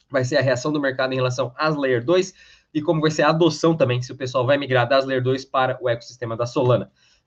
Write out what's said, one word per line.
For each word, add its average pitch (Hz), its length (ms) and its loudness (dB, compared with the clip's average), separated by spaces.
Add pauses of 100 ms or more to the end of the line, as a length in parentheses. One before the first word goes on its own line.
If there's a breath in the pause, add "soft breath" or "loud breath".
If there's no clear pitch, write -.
(120)
vai 131 140 0
ser 131 100 -2
a 135 60 2
reação 131 320 0
do 151 80 -2
mercado 131 320 -2
em - 20 -2
relação 127 400 -2
às 156 220 -2
Layer 131 260 0
dois 185 300 0 (380 loud breath)
e 151 120 -4
como 160 180 0
vai 196 80 2
ser 160 140 0
a 147 60 4
adoção 160 460 2
também, 123 240 0
se 123 120 -8
o 131 40 -16
pessoal 127 300 -2
vai 139 100 2
migrar 127 320 0
das 135 160 2
Layer 131 200 -2
dois 131 200 0
para 127 380 -2
o 123 80 -2
ecossistema 117 480 -6
da 120 80 -2
Solana. 123 460 0 (360 soft breath)